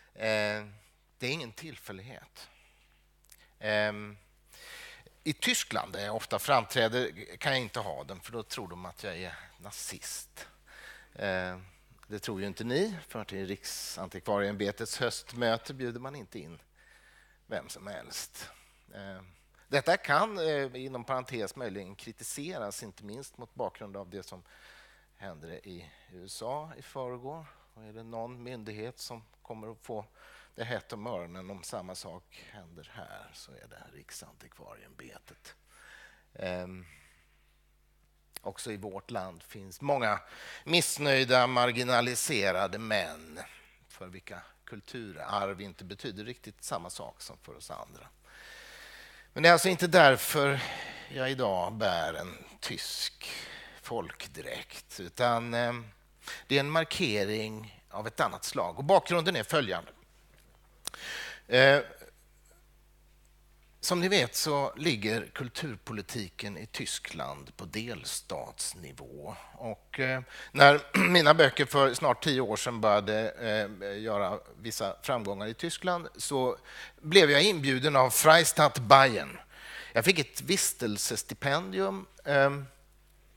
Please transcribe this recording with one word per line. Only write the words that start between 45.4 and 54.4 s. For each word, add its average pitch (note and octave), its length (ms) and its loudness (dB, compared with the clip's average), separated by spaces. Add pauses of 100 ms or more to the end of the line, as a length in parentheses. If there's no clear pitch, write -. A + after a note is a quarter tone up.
inte G2 220 -14
betyder G2+ 400 -10
riktigt A2 400 -14
samma F2 260 -8
sak - 320 -14
som - 160 -16
för - 180 -20
oss - 160 -16
andra. - 360 -16 (1300)
Men D3+ 100 2
det E3+ 60 12
är F3 40 12
alltså F3 160 6
inte F3+ 180 2
därför C#3 720 8 (500)
jag C3+ 220 -4
idag G2+ 420 -2
bär E2+ 400 0
en E2 240 -10 (220)
tysk - 720 -8 (500)
folkdräkt, - 1200 -10